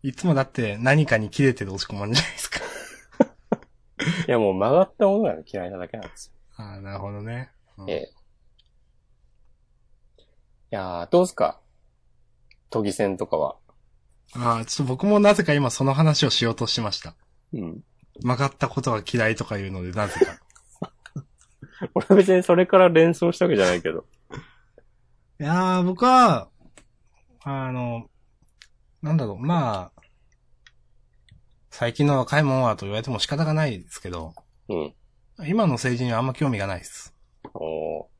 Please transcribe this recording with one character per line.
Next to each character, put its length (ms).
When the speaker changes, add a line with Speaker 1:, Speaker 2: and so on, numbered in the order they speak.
Speaker 1:
い 100
つ 140
も 80
だ 80
っ 80
て 280
何 280
か 100
に 140
切 140
れ 100
て 100
る 80
押 60
し 100
込 80
ま 120
ん 40
じ 80
ゃ 40
な 40
い 40
で 60
す 120
か。 80
Speaker 2:
<laughs> 80
い 60
や、 80
も 100
う 40
曲 200
が 80
っ 160
た 80
も 120
の 40
が 140
嫌 180
い 60
な 80
だ 80
け 100
な 120
ん 20
で 60
す 180
よ。 60
Speaker 1:
あ 160
あ、 80
な 140
る 40
ほ 140
ど 100
ね。 300
う 80
ん。 60
Speaker 2:
え 40
え。 180
い 60
や 340
ー、 20
ど 160
う 60
す 80
か？ 240
都 140
議 100
選 240
と 120
か 80
は。 220
Speaker 1:
あ 280
あ、 20
ち 180
ょ 20
っ 40
と 40
僕 140
も 140
な 140
ぜ 100
か 100
今 160
そ 140
の 100
話 320
を 40
し 140
よ 60
う 60
と 100
し 80
て 60
ま 100
し 80
た。 160
Speaker 2:
う 120
ん。 200
Speaker 1:
曲 120
が 160
っ 40
た 120
こ 140
と 80
が 180
嫌 200
い 80
と 80
か 120
い 60
う 80
の 140
で、 80
な 160
ぜ 100
か。 240
Speaker 2:
<laughs> 60
俺 120
は 80
別 180
に 120
そ 100
れ 100
か 140
ら 100
連 240
想 200
し 60
た 80
わ 40
け 60
じ 60
ゃ 40
な 80
い 80
け 80
ど。 160
Speaker 1:
い 20
や 380
ー、 40
僕 200
は、 440
あ 300
の、 360
な 100
ん 40
だ 100
ろ 60
う、 80
ま 560
あ、 60
最 220
近 140
の 120
若 200
い 60
も 160
ん 20
は 140
と 100
言 60
わ 60
れ 40
て 80
も 80
仕 80
方 180
が 80
な 140
い 160
で 80
す 100
け 100
ど、 220
Speaker 2:
う 80
ん。 180
Speaker 1:
今 220
の 60
政 260
治 60
に 80
は 60
あ 20
ん 60
ま 80
興 160
味 80
が 100
な 100
い 40
っ 20
す。 320
Speaker 2:
お 520
ー。 20